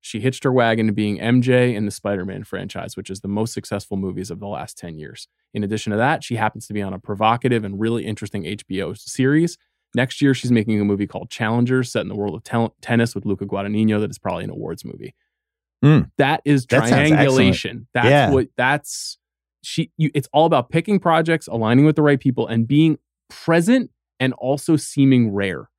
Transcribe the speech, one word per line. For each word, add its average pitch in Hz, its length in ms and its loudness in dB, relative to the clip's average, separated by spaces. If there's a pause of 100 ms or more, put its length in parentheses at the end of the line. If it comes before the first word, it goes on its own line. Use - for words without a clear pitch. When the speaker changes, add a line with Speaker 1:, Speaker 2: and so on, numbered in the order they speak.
Speaker 1:
she - 200 -10
hitched 127 240 -2
her 131 80 2
wagon 113 340 2
to 107 60 0
being 104 280 -2
M 120 220 2
J 123 320 2
in 107 100 -4
the 104 60 -4
Spider-Man 98 540 -6
franchise, 95 520 -10
which - 140 -12
is 98 120 -12
the 98 60 -8
most 107 240 -4
successful - 440 -8
movies 92 340 -6
of 85 80 -12
the 101 80 -12
last 76 320 -12
ten 82 200 -14
years. - 280 -18 (260)
In 104 120 -6
addition 107 260 -6
to 104 60 -2
that, 131 260 0
she 120 140 -8
happens 110 320 -4
to - 40 -12
be 104 100 -6
on 98 100 -8
a 92 60 -10
provocative 110 680 0
and 98 160 -8
really 113 260 -2
interesting 104 380 -8
H 82 240 -10
B 92 140 -6
O 82 100 -6
series. 147 680 0 (380)
Next 127 240 -2
year, 139 140 4
she's 123 180 -2
making 110 280 2
a 104 40 0
movie 101 240 0
called - 220 -12
Challenger, 120 520 0
set 123 200 -4
in - 60 -6
the - 60 -10
world 101 220 -4
of - 80 -14
tel-, 117 380 -2
tennis 117 340 0
with 98 80 -8
Luca 101 220 -4
Guadagnino, 104 540 -2
that 107 100 -4
is - 80 -14
probably 87 260 -6
an 104 60 -8
awards - 340 -10
movie. - 300 -14 (680)
Speaker 2:
Mm. 143 340 6
Speaker 1:
That 135 260 2
is 143 220 2
Speaker 2:
That 127 220 4
sounds 123 40 4
excellent. 139 220 4
Speaker 1:
triangulation. - 800 2
That's 120 140 2
Speaker 2:
Yeah. 139 220 6
Speaker 1:
what, 131 260 2
that's, - 640 -4 (440)
she, - 340 -6
you, 156 180 0
it's 143 180 -2
all 151 140 4
about 151 240 2
picking 185 280 0
projects, 165 500 2
aligning 113 360 4
with 151 120 4
the 160 60 2
right 143 180 4
people, 123 260 0
and 113 200 0
being 151 320 2 (300)
present 180 640 2 (300)
and 131 140 0
also 139 420 0
seeming 131 560 2
rare. 95 360 -4 (100)